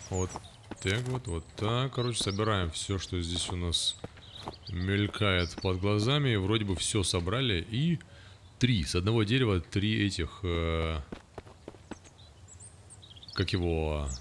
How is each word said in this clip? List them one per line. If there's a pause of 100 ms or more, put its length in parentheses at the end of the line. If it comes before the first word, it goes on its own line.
(100)
вот (520)
так
вот,
вот (120)
так,
короче,
собираем
все,
что
здесь
у
нас (760)
мелькает
под
глазами.
И
вроде
бы
все
собрали.
И (600)
три.
С
одного
дерева
три
этих,
э, (2250)
как
его, (120)